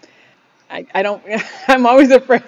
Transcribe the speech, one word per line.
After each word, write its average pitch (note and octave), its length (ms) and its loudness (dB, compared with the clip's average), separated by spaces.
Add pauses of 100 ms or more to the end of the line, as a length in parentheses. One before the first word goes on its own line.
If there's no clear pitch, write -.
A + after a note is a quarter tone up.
(720)
I, - 240 -16
I D4 80 -2
don't, G#3 200 -8 (240)
<laughs> - 220 -14
I'm C4 180 0
always B3+ 240 4
afraid B3 380 2